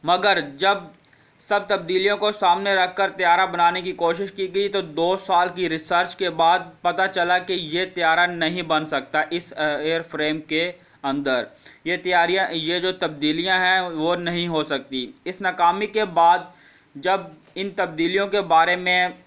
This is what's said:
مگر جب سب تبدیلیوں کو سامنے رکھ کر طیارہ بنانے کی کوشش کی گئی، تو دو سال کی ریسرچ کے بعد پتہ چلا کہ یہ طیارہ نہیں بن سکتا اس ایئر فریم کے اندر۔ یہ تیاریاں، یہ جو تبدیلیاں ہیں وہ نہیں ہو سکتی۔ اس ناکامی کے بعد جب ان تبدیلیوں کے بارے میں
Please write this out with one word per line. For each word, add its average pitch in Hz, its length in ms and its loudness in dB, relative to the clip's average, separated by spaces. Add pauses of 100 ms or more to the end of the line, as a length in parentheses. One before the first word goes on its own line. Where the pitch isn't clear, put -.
مگر 185 340 2 (200)
جب 196 200 2 (640)
سب 202 260 -2
تبدیلیوں 190 480 0
کو 214 160 0
سامنے 196 420 2
رکھ 185 220 0
کر 190 200 0
طیارہ 180 300 4
بنانے 175 360 2
کی 180 120 -6
کوشش 175 380 -2
کی 190 220 -6
گئی، 202 140 0
تو 196 120 -2
دو 170 360 0 (100)
سال 180 280 2
کی 175 140 -2
ریسرچ 170 480 -2
کے 180 160 -2
بعد 165 260 4 (240)
پتہ 180 320 0
چلا 180 260 2
کہ 180 120 -6
یہ 175 420 -2
طیارہ 170 320 4
نہیں 170 360 -2
بن 156 240 0
سکتا 151 440 -2
اس 170 260 -8
ایئر 151 540 -2
فریم 156 320 -2
کے 160 280 -2 (320)
اندر۔ 135 420 -2 (400)
یہ 175 120 -2
تیاریاں، 180 560 2
یہ 165 260 -2
جو 180 160 -2
تبدیلیاں 165 640 -2
ہیں 185 220 2
وہ 170 380 -2
نہیں 175 300 -4
ہو 156 160 0
سکتی۔ 131 420 -6 (180)
اس 185 160 -8
ناکامی 180 480 0
کے 214 160 0 (100)
بعد 170 240 6 (560)
جب 180 260 0 (340)
ان 190 160 -6
تبدیلیوں 175 560 -2
کے 202 220 0
بارے 165 280 4
میں 180 320 0 (180)